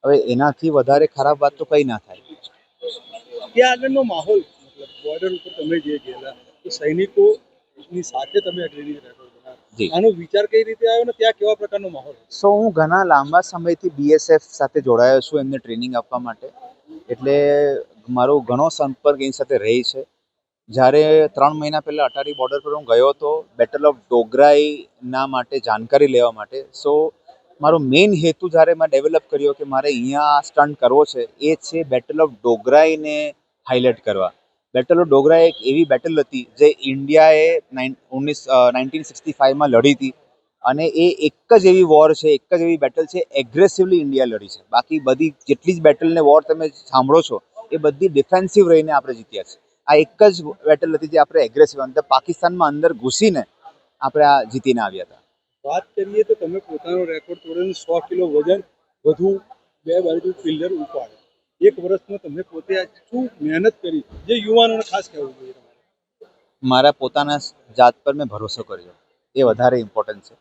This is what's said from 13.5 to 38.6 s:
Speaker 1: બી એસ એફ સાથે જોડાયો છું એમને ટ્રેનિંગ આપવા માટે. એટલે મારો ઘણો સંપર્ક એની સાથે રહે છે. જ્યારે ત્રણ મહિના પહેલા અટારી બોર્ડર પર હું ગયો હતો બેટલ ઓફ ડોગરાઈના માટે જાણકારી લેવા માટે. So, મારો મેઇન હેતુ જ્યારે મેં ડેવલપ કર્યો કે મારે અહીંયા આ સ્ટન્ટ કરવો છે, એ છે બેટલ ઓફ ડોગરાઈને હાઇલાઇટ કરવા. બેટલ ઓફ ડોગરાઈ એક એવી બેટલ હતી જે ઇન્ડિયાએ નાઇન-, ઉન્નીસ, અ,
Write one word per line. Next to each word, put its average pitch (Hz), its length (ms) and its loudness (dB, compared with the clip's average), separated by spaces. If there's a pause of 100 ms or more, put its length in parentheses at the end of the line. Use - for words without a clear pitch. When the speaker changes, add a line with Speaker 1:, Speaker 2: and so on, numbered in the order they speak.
Speaker 1:
બી 143 220 0
એસ 156 200 2
એફ 156 100 4
સાથે - 400 -4
જોડાયો 127 380 4
છું 147 200 -4
એમને 135 180 -6
ટ્રેનિંગ 120 380 -10
આપવા 123 240 -6
માટે. 120 300 -14 (600)
એટલે 139 380 0 (640)
મારો 127 300 2
ઘણો 127 300 -2
સંપર્ક 143 520 -2
એની 135 100 -6
સાથે 135 260 -4
રહે 113 260 -2
છે. 135 220 -10 (640)
જ્યારે 147 580 4
ત્રણ 147 260 0
મહિના 151 260 -6
પહેલા 151 260 -4
અટારી 139 280 -8
બોર્ડર 135 260 -6
પર 147 140 -8
હું 151 100 -10
ગયો 120 260 4
હતો 151 360 -4 (120)
બેટલ 143 280 -2
ઓફ 147 100 4
ડોગરાઈના 131 1300 0
માટે 131 320 -6
જાણકારી 117 480 0
લેવા 120 240 2
માટે. 110 280 -14
So, 151 520 -4 (500)
મારો 156 160 2
મેઇન 156 360 2
હેતુ 165 360 -2
જ્યારે 160 240 4
મેં 160 160 -2
ડેવલપ 151 400 0
કર્યો 143 240 -2
કે 147 100 -10
મારે 139 260 -4
અહીંયા 131 320 -4
આ 147 200 2
સ્ટન્ટ 147 380 -2
કરવો 131 260 4
છે, 123 220 -8 (140)
એ 156 140 0
છે 165 280 -8
બેટલ 139 380 -4
ઓફ 151 100 2
ડોગરાઈને 151 1040 0 (340)
હાઇલાઇટ 123 300 0
કરવા. 95 340 -4 (400)
બેટલ 165 280 0
ઓફ 170 60 0
ડોગરાઈ 156 400 4
એક 160 140 0
એવી 151 240 0
બેટલ 156 340 -2
હતી 127 280 -6 (100)
જે 151 240 6
ઇન્ડિયાએ 156 800 2 (120)
નાઇન-, 131 220 -8 (160)
ઉન્નીસ, 139 380 -8
અ, 127 220 4